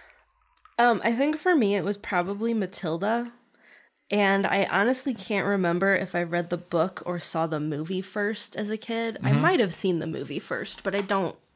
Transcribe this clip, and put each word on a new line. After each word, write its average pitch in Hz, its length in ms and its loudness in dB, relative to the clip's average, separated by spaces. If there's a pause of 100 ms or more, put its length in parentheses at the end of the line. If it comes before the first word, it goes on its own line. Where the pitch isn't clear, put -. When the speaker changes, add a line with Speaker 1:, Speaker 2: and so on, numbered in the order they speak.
(760)
Speaker 1:
Um, 233 280 4
I 233 80 2
think 294 240 2
for 359 180 4
me, 208 200 4
it 165 100 0
was 202 120 0
probably 202 560 -2
Matilda. 202 760 -2 (800)
And 202 360 4
I 196 200 2
honestly 247 480 0
can't 202 340 -2
remember 190 480 2
if 180 200 -4
I 175 80 0
read 170 260 -2
the 175 80 -2
book 175 480 -2
or 175 120 -4
saw 165 300 -2
the 156 140 -4
movie 156 400 -4
first 208 560 -4
as 208 120 -4
a 220 80 -2
kid. 226 460 -4
I 127 80 0
Speaker 2:
Mm-hmm. 147 100 4
Speaker 1:
might 339 200 4
have 175 120 2
seen 175 260 0
the - 80 -4
movie 156 320 -6
first, - 440 -8
but 190 100 -2
I 202 80 0
don't 196 340 0 (200)